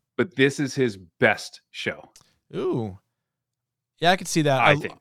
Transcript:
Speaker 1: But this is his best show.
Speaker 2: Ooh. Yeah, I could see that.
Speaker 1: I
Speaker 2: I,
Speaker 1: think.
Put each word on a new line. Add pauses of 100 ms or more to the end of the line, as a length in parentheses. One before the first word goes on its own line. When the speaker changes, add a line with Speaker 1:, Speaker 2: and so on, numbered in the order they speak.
(160)
Speaker 1:
But
this
is
his (200)
best
show. (440)
Speaker 2:
Ooh. (1000)
Yeah,
I
could
see
that.
Speaker 1:
I
Speaker 2:
I,
Speaker 1:
think.